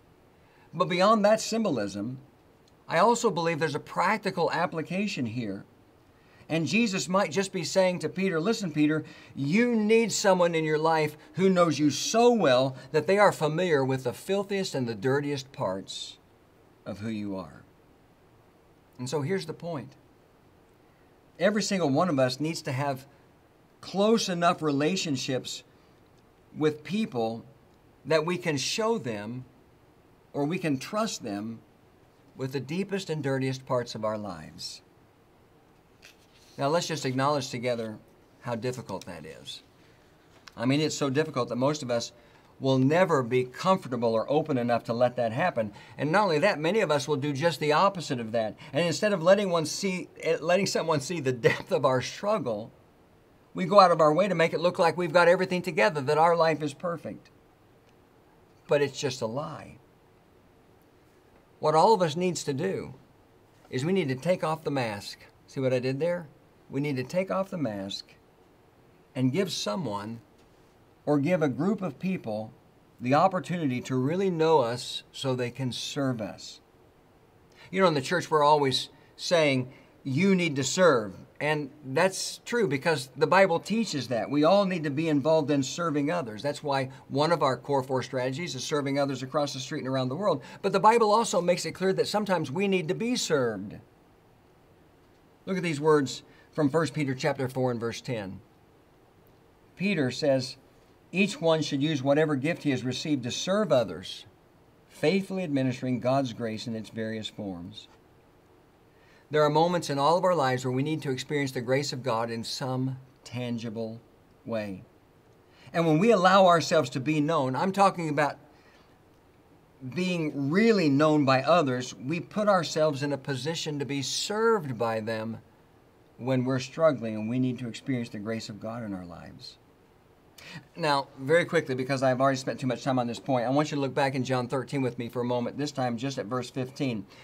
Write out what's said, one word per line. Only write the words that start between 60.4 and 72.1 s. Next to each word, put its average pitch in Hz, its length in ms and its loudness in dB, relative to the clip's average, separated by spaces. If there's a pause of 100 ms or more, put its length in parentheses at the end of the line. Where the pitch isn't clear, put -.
What 151 160 2
all 196 200 8
of 185 80 0
us 147 120 0
needs 175 280 -2
to 147 100 -4
do 131 400 -4 (800)
is 127 120 -4
we 175 100 0
need 175 160 0
to 131 60 -2
take 175 280 -2
off 156 200 -4
the 151 80 -4
mask. 113 480 -4 (280)
See - 120 -10
what 131 140 0
I 127 60 0
did 131 200 -2
there? 175 280 -2 (420)
We 135 120 -4
need 147 140 -2
to 127 80 -4
take 185 260 -2
off 190 220 -2
the 185 60 -8
mask 104 580 -6 (1000)
and 131 180 2
give 180 200 0
someone 117 680 -6 (840)
or 147 140 2
give 160 240 2
a 147 60 2
group 156 320 0
of 165 180 -6
people 113 520 -4 (480)